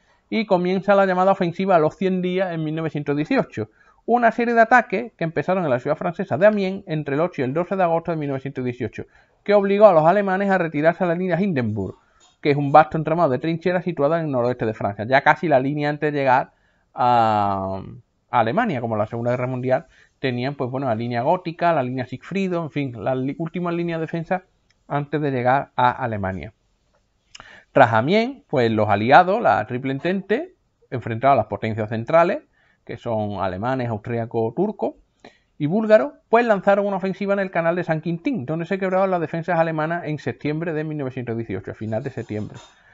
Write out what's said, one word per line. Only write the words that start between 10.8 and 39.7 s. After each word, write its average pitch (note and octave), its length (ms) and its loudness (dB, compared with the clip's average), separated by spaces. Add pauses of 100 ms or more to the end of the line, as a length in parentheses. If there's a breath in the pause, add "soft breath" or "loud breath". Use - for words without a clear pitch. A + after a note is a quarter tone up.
a F3 40 0
la E3+ 60 0
línea F3 240 -2
Hindenburg, A2+ 580 -2 (440 soft breath)
que D3+ 100 0
es C#3+ 60 2
un C#3+ 160 0
vasto D#3 240 6
entramado D#3 340 0
de B2 80 2
trincheras E3+ 460 -2
situada E3 340 0
en D#3+ 80 -4
el D3+ 40 -4
noroeste B2 340 0
de G#2+ 80 0
Francia, G#2 320 -6
ya B2+ 180 2
casi D#3 260 0
la C3+ 120 4
línea D3 300 -2
antes D3+ 220 -4
de C#3+ 60 -4
llegar C3+ 340 0 (420)
a, G#2 880 0 (480)
a B2 80 0
Alemania, C#3 420 0
como A2+ 160 -4
la G#2 100 0
Segunda A#2+ 260 -4
Guerra B2 140 -2
Mundial, B2+ 400 -2 (340 soft breath)
tenían, B2+ 340 -4
pues B2+ 160 -6
bueno, C3+ 160 -6
la A#2 80 0
línea A#2+ 260 -4
gótica, E3+ 540 0
la C#3+ 80 0
línea B2+ 240 -6
Siegfried, F3+ 480 -6
en E3 160 -4
fin, A#2+ 340 -6
las C3 120 0
li-, C3 220 -4
últimas E3+ 360 -6
líneas E3+ 240 -4
de D#3+ 80 -4
defensa E3+ 380 -4 (420)
antes D3 340 -4
de D3 100 -2
llegar B2+ 460 0
a B2 140 4
Alemania. G2 640 -6 (1160 loud breath)
Tras A#2+ 200 6
Amiens, G#3+ 560 2
pues B2 220 2
los G#2+ 180 2
aliados, D3+ 540 4
la G#2+ 240 2
Triple B2+ 260 -4
Entente, G3 600 -4 (360)
enfrentados A#2+ 440 0
a - 20 4
las G#2+ 100 2
potencias G#2+ 440 -4
centrales, E3 480 2 (460)
que - 120 -12
son G#2 460 -4
alemanes, A#2 480 -4
austríacos, A2+ 640 -4
turcos G#3+ 400 -4 (640 soft breath)
y D3 80 -2
búlgaros, A3 480 2 (160)
pues A#3+ 160 6
lanzaron G3+ 400 2
una G3 100 -2
ofensiva F#3+ 380 -4
en G3+ 60 0
el F#3+ 100 -4
canal E3+ 260 0
de F3 80 -2
San D#3+ 160 -2
Quintín, E3+ 460 -4
donde D#3+ 180 -4
se F#3+ 140 -4
quebraron F#3+ 320 0
las F3+ 100 0
defensas E3 380 -2
alemanas E3 480 -2